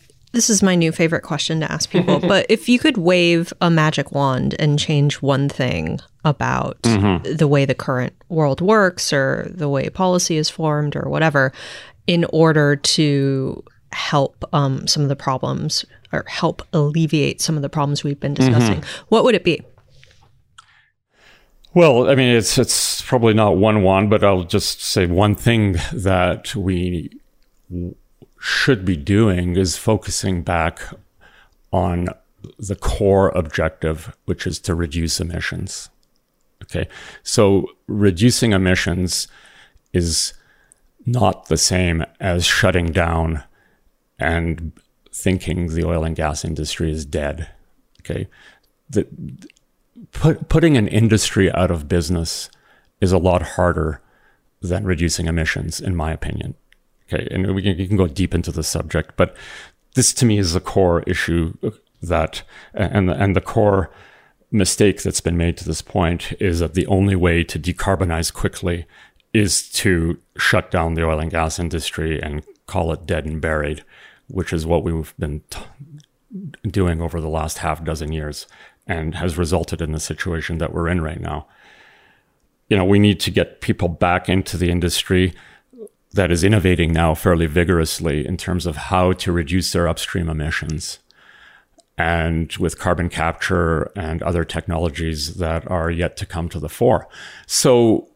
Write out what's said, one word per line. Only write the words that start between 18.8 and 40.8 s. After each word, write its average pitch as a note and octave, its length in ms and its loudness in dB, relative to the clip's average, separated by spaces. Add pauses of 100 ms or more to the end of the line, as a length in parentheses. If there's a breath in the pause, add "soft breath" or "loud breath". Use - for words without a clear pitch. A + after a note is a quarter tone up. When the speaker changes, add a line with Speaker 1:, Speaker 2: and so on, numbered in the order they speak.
Speaker 3:
Mm-hmm. - 280 -14
Speaker 1:
what A3 140 4
would A#3 120 4
it F3+ 80 -2
be? - 180 -2 (2000 soft breath)
Speaker 3:
Well, C3+ 360 6
I C#3 60 6
mean, B2 200 4
it's, A2+ 220 2
it's - 440 0
probably A2+ 320 4
not G#2 240 4
one G#2+ 240 4
wand, F#2+ 280 4
but G#2 140 4
I'll F#2+ 200 4
just - 380 -2
say F#2 260 0
one G2+ 280 4
thing G#2+ 420 2 (140)
that F#2 640 0
we F2+ 540 -2 (600)
w-, F2 260 -8 (440)
should - 460 0
be F#2 100 2
doing F2+ 600 2
is F#2 220 2
focusing G2 640 -2
back E2 400 -2 (920 soft breath)
on F2+ 360 0 (500)
the G2+ 160 -6
core G2 540 2
objective, D#2+ 840 -4 (100)
which - 200 -6
is E2 140 -6
to F2 160 -2
reduce E2 440 -2
emissions. E2+ 720 -8 (760)
Okay, - 240 -6 (360 loud breath)
so G2 420 4 (220)
reducing G#2 680 4
emissions F#2 760 0 (640 soft breath)
is E2+ 420 -2 (720 soft breath)